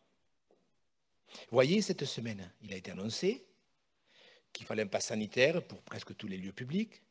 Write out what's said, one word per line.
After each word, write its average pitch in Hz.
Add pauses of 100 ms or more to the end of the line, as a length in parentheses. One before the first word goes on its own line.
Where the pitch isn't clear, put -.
(1300)
Vous -
voyez, 151
cette 165
semaine, 107 (100)
il 101
a -
été 95
annoncé 113 (1040)
qu'il -
fallait 110
un 101
pass 101
sanitaire 127
pour -
presque -
tous 107
les 95
lieux 92
publics 165